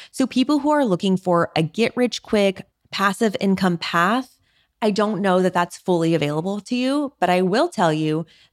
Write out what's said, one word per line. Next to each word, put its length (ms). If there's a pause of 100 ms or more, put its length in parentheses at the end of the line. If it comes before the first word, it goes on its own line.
(120)
So 140
people 340
who 100
are 160
looking 320
for 380
a 80
get-rich-quick 1000 (260)
passive 500
income 360
path, 600 (440)
I 100
don't 300
know 200
that 120
that's 240
fully 380
available 460
to 140
you, 440
but 100
I 120
will 260
tell 240
you 340 (280)